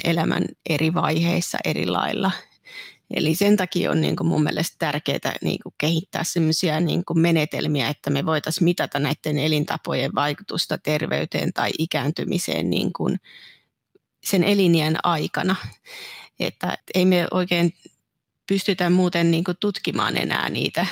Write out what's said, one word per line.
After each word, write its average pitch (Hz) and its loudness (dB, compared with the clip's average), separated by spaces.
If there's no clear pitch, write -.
elämän 165 0
eri 160 0
vaiheissa 165 0
eri 151 -2
lailla. - 0
Eli 156 0
sen 202 4
takia 180 -2
on 160 2
niinku 151 0
mun 160 2
mielestä 156 -2
tärkeää 143 -2
niinku - -4
kehittää 165 -2
semmosia 160 0
niinku 165 0
menetelmiä, 151 2
että 151 -4
me 139 0
voitais 156 -2
mitata 165 2
näiden 151 0
elintapojen 143 0
vaikutusta - -2
terveyteen 151 -2
tai - -2
ikääntymiseen 147 -2
niinku - -2
sen 185 2
eliniän 170 4
aikana. 170 0
Että - -4
ei 185 4
me 180 4
oikein 175 0
pystytä 190 0
muuten 175 4
niinku 170 0
tutkimaan - -2
enää - -2
niitä 123 -2